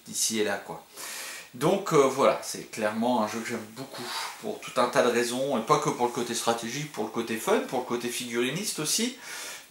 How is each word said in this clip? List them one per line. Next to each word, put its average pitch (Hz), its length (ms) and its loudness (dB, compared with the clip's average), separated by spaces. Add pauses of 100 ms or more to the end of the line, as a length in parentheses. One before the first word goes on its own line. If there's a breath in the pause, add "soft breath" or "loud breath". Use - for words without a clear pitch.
d'ici 110 360 0
et - 20 2
là, 101 140 0
quoi. 85 260 -12 (720 loud breath)
Donc, 170 380 2
euh, 143 100 10
voilà, 127 400 4
c'est 85 260 -8
clairement 113 540 2
un 107 40 2
jeu 113 120 -4
que 110 80 -6
j'aime 110 180 -4 (100)
beaucoup, 127 280 -10 (380 loud breath)
pour 107 180 -6
tout - 200 -4
un 123 60 6
tas 123 160 4
de 120 80 6
raisons, 120 480 2
et 110 40 0
pas 143 180 4
que 151 100 0
pour 123 160 2
le 120 60 2
côté 120 240 -2
stratégique, 120 560 -2
pour - 140 -4
le 107 40 -6
côté 113 280 -2
fun, 202 240 2
pour 131 180 -4
le 117 60 -4
côté 120 240 -2
figuriniste 127 680 -2
aussi. 220 400 0 (540 loud breath)